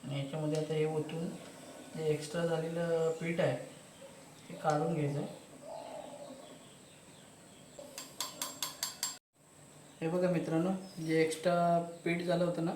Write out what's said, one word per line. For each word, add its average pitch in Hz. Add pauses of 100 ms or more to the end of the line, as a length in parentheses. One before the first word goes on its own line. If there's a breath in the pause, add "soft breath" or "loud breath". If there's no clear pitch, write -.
आणि 139
याच्यामध्ये 151
आता 156
हे 156
ओतून 156 (680)
जे 156
एक्स्ट्रा 156
झालेलं 165
पीठ 170
आहे, 156 (920)
ते -
काढून 160
घ्यायचं 143
आहे. - (4000)
हे 160
बघा 180
मित्रांनो, 165
जे 160
एक्स्ट्रा 170 (260)
पीठ 170
झालं 175
होतं 165
ना 180